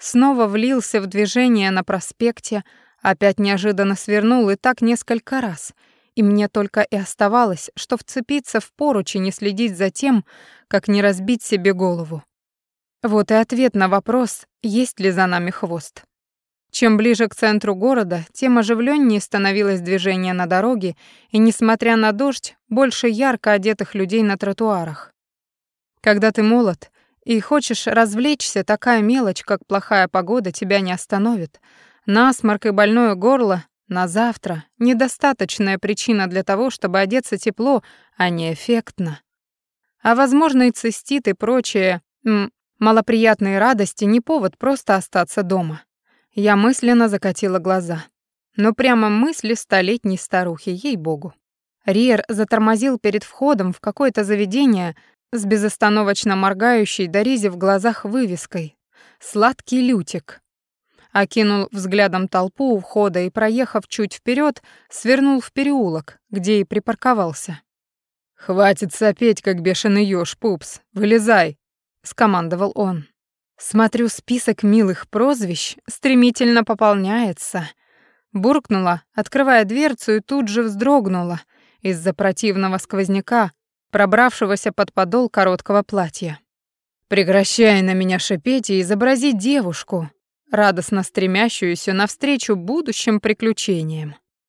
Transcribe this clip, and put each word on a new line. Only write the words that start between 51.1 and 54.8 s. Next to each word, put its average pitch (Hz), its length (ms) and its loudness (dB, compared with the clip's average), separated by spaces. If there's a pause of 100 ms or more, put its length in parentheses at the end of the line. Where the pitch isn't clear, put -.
Риер 214 440 2
затормозил 220 720 0
перед 208 260 -2
входом 208 480 -2
в - 80 -10
какое-то 220 440 -2
заведение 202 680 0 (380)